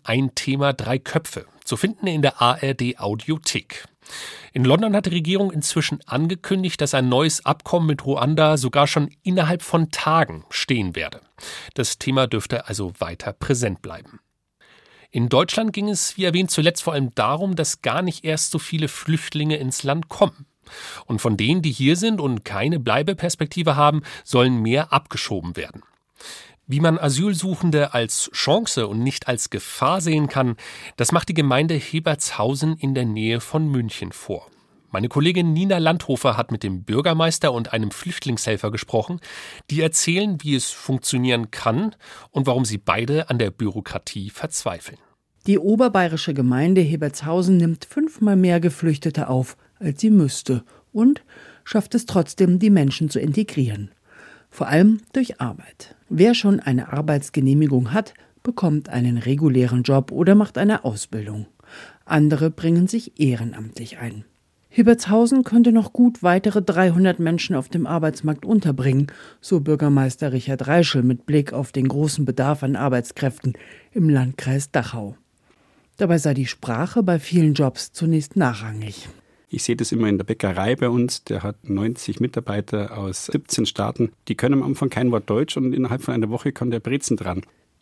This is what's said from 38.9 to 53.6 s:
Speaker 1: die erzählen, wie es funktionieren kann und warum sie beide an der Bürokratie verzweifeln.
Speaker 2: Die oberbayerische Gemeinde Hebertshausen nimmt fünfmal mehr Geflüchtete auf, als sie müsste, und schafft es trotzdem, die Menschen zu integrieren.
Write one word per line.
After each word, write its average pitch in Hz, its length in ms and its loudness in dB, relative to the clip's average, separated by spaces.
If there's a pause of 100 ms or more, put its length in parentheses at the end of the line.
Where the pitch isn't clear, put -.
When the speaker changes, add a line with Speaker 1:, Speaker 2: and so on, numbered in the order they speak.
Speaker 1:
die 151 120 0
erzählen, 170 600 0
wie 147 140 0
es 120 160 -2
funktionieren 123 800 -2
kann 160 420 -2 (380)
und 139 160 0
warum 127 160 2
sie 107 140 -4
beide 120 520 -2
an 120 100 0
der 104 120 0
Bürokratie 98 800 -8
verzweifeln. - 680 -10 (480)
Speaker 2:
Die 196 140 4
oberbayerische 185 760 2
Gemeinde 139 460 4
Hebertshausen 160 800 2
nimmt 165 260 2
fünfmal 220 540 0
mehr 175 240 4
Geflüchtete 156 640 -2
auf, 127 300 -2 (240)
als 151 180 -4
sie 220 120 4
müsste, 139 520 2 (300)
und 240 300 4 (420)
schafft - 280 -2
es 233 120 0
trotzdem, 185 520 2
die 214 120 4
Menschen 156 400 4
zu 123 100 -2
integrieren. 131 720 -2 (580)